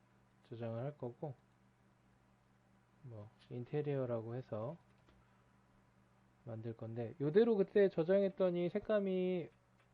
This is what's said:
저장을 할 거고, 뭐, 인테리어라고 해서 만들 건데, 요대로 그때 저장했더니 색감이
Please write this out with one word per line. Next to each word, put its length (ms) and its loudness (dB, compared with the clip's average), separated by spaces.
저장을 340 -6
할 140 -6
거고, 360 -10
뭐, 260 -16
인테리어라고 840 -4
해서 420 -8
만들 320 -10
건데, 420 -6
요대로 380 4
그때 320 6
저장했더니 800 2
색감이 800 0